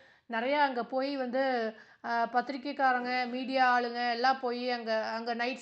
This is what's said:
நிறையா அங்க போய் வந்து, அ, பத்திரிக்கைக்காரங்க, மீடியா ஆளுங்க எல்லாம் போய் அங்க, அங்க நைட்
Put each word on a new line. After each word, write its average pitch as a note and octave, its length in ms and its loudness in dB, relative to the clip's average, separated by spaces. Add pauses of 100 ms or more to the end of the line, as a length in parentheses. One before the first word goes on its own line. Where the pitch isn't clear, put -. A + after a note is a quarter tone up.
(320)
நிறையா B3+ 280 0
அங்க C4 260 2
போய் C4+ 320 -2
வந்து, B3 580 0 (300)
அ, A#3 280 0
பத்திரிக்கைக்காரங்க, B3 920 0
மீடியா B3+ 520 2
ஆளுங்க A#3+ 320 -2
எல்லாம் B3+ 280 2
போய் B3 320 -2
அங்க, A3 340 -2
அங்க A3+ 280 -4
நைட் B3 280 -4